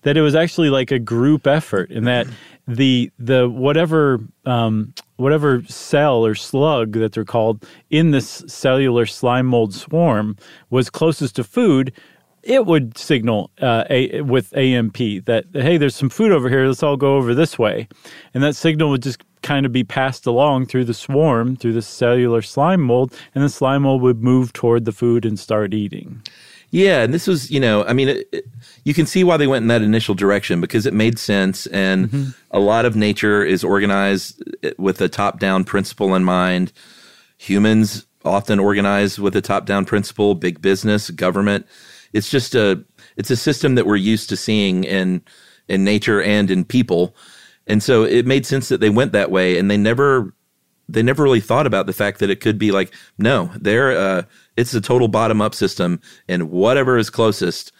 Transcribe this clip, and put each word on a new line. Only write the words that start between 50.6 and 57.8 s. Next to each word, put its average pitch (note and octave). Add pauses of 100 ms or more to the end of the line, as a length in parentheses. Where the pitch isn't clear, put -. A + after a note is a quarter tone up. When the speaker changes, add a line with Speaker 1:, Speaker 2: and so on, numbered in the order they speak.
Speaker 2:
they A2+
never C3
really B2+
thought C3+
about G2
the F#2+
fact G2+
that G2+
it F#2+
could G#2+
be G#2
like, G2 (240)
no, G2+
they're, A#2+
uh, F#2+ (340)
it's A#2+
a A#2
total B2
bottom-up G#2+
system, F2 (300)
and F2
whatever B2
is A2
closest G#2